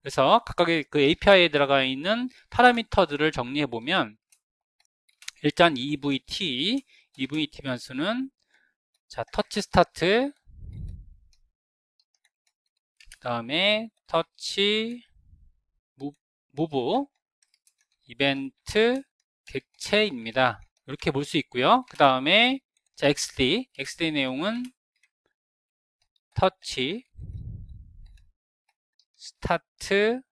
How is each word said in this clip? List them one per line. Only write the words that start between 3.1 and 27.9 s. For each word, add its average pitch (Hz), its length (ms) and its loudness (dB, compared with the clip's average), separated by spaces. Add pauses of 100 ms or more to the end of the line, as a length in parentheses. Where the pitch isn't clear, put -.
정리해 139 340 -4
보면, 120 500 -4 (1300)
일단 151 340 4
이브이티, 143 1040 -4 (340)
이브이티 143 460 -6
변수는, 147 680 -6 (800)
자, - 240 -8
터치 - 300 -4
스타트, 202 680 0 (2750)
그 - 100 -20
다음에 165 680 -2 (180)
터치 214 960 -4 (920)
무-, 143 180 -14 (400)
무브, 156 540 -2 (1000)
이벤트 139 1000 -2 (440)
객체입니다. 127 1120 -2 (260)
이렇게 147 240 -6
볼 143 140 -4
수 - 140 -4
있고요. 165 500 2
그 - 80 -20
다음에, 165 640 4 (360)
자, 143 120 2
엑스디, 147 720 -2
엑스디 160 340 -6
내용은 151 520 -4 (1700)
터치 185 680 -4 (2000)